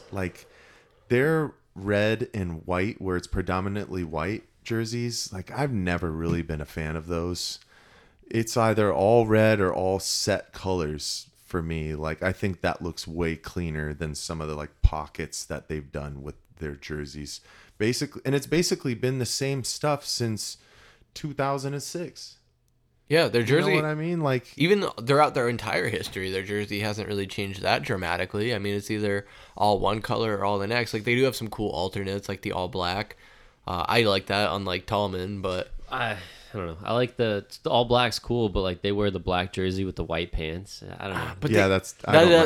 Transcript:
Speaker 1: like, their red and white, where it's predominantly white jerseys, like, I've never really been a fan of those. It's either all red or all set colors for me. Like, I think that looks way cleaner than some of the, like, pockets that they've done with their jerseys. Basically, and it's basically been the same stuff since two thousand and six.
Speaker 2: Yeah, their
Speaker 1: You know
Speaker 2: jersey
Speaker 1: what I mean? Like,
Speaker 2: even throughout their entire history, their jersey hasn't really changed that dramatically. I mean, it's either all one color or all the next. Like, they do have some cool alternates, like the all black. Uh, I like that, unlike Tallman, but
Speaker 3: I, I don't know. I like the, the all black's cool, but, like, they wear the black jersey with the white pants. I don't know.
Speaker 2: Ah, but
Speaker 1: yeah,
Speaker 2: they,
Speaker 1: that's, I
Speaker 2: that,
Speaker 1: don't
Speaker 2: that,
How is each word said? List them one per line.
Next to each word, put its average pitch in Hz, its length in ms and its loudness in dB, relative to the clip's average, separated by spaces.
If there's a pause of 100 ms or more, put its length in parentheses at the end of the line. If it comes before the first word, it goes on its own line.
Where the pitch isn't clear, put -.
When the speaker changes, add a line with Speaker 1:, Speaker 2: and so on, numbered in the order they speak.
(120)
Speaker 1:
like, 92 340 -6 (600)
their 147 460 2 (200)
red 104 600 2
and 87 320 -4
white, 92 340 -2
where 92 160 0
it's 87 80 -4
predominantly 92 760 -2
white 80 400 -4 (200)
jerseys, 117 680 -4
like, 95 160 -10
I've 135 240 -2
never 87 380 0
really 82 320 0
been 78 180 -4
a 76 40 -6
fan 78 300 -6
of 80 120 -8
those. 87 500 -4 (720)
It's 113 280 0
either 110 360 4
all 110 320 6
red 110 340 6
or 92 140 4
all 95 260 0
set - 540 -2
colors 78 760 -4 (160)
for 87 180 -4
me. 78 320 -4
Like, 78 260 -4
I 92 120 0
think 95 280 -4
that 87 200 -2
looks 85 260 -8
way 82 300 -2
cleaner 76 560 -4
than 76 220 -6
some 80 260 -8
of 78 80 -6
the, 76 60 -4
like, 76 260 -10
pockets 76 640 0
that 73 240 -8
they've 73 220 -6
done 71 300 -8
with 73 140 -12 (240)
their 73 160 -8
jerseys. 73 640 -10 (380)
Basically, 123 480 -2
and 135 80 0
it's 139 140 0
basically 160 480 0
been 127 240 0
the 123 60 0
same 135 380 -2
stuff 143 400 -2
since - 540 -4 (560)
two 151 180 -8
thousand 139 420 -2
and 143 100 -6
six. - 540 -12 (680)
Speaker 2:
Yeah, 156 220 4
their 117 140 4
Speaker 1:
You 107 40 0
know 139 140 6
Speaker 2:
jersey 190 140 4
Speaker 1:
what 151 100 4
I 156 80 0
mean? 165 280 -2
Like, 131 260 0 (100)
Speaker 2:
even 196 240 6 (240)
throughout 139 300 6
their 127 120 2
entire 110 400 -2
history, 95 440 -4
their 95 120 -2
jersey 101 360 -4
hasn't 104 280 -2
really 98 200 -2
changed 98 340 -6
that 107 220 2
dramatically. 92 720 -2
I - 20 -4
mean, 101 180 -2
it's 101 160 -6
either 101 360 -2 (280)
all 104 240 4
one 101 220 0
color 110 360 -2
or 98 60 -2
all 101 140 2
the 98 100 -2
next. 117 260 -2
Like, 110 100 -2
they 120 120 2
do 127 100 4
have 131 100 0
some 110 140 -6
cool 104 200 -2
alternates, 98 580 -4
like 98 140 -6
the 104 100 -4
all 90 160 -2
black. 92 480 -2 (520)
Uh, 87 200 -2
I 113 160 4
like 98 220 4
that, 101 260 2
unlike 95 360 -2
Tallman, 98 540 -2
but 92 300 -4 (180)
Speaker 3:
I, 123 240 -2
I 98 40 -8 (360)
don't 95 140 -6
know. 82 160 -8
I - 120 -2
like 123 200 0
the, 107 300 0 (180)
the 156 60 -2
all 123 160 6
black's 120 340 2
cool, 120 300 2
but, 95 120 0
like, 92 200 -2
they 101 100 2
wear 101 180 2
the 92 100 -2
black 90 340 0
jersey 95 320 0
with 92 100 -4
the - 80 -4
white 85 300 -2
pants. 82 500 -6 (160)
I 101 80 -8
don't 95 80 -6
know. 87 120 -4
Speaker 2:
Ah, - 120 -10
but 147 120 -2
Speaker 1:
yeah, 104 120 6
Speaker 2:
they, 98 60 6
Speaker 1:
that's, 95 260 2 (100)
I - 60 0
Speaker 2:
that, 151 100 10
Speaker 1:
don't 180 80 10
Speaker 2:
that, 170 160 10